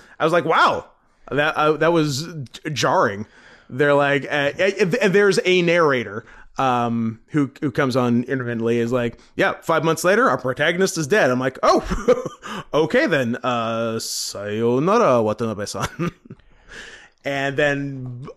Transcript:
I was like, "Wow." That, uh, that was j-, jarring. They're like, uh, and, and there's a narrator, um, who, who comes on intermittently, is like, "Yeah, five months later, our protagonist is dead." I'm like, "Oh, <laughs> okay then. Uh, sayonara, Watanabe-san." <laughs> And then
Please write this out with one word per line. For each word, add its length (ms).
I 40
was 100
like, 120
"Wow." 400
That, 260
uh, 180
that 200
was 300
j-, 80
jarring. 560
They're 240
like, 320
uh, 20
and, 380
and 180
there's 320
a 160
narrator, 640
um, 680
who, 240
who 100
comes 240
on 280
intermittently, 560
is 120
like, 280
"Yeah, 260
five 220
months 200
later, 240
our 120
protagonist 580
is 80
dead." 240
I'm 100
like, 220
"Oh, 1040
<laughs> 60
okay 320
then. 380
Uh, 560
sayonara, 1200
Watanabe-san." 960
<laughs> 60
And 340
then 800